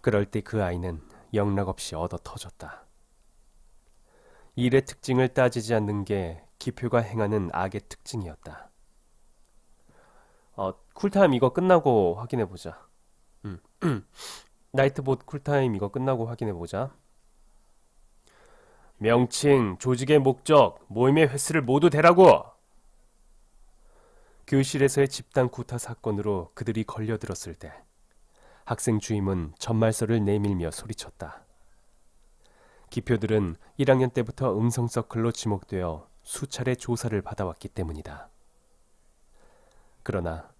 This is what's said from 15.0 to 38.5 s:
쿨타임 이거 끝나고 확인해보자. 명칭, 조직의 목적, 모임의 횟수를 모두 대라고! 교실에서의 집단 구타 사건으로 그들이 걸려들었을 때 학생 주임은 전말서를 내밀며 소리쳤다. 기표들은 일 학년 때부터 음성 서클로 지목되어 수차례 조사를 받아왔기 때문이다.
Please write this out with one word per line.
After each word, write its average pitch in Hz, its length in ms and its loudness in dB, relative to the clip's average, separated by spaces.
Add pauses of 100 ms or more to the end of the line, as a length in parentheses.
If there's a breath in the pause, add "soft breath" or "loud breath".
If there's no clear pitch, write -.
쿨타임 139 520 -2
이거 98 120 -4
끝나고 127 380 -2
확인해보자. 107 680 -6 (2000 soft breath)
명칭, 120 800 2
조직의 127 400 2
목적, 135 680 4
모임의 135 400 4
횟수를 143 340 -2
모두 143 280 4
대라고! 170 640 8 (1900 soft breath)
교실에서의 135 640 2
집단 - 400 -2
구타 123 300 -10
사건으로 104 760 -6
그들이 110 300 -4
걸려들었을 107 720 -8
때 - 180 -18 (920 soft breath)
학생 113 340 -2
주임은 95 600 -2
전말서를 110 640 0
내밀며 101 460 0
소리쳤다. - 760 -14 (1500 soft breath)
기표들은 107 640 0 (220 soft breath)
일 139 120 2
학년 131 200 4
때부터 117 480 -2
음성 120 280 0
서클로 117 460 -4
지목되어 90 720 -6 (160)
수차례 127 520 -6
조사를 117 480 -4
받아왔기 - 460 -8
때문이다. 78 600 -10 (1700 soft breath)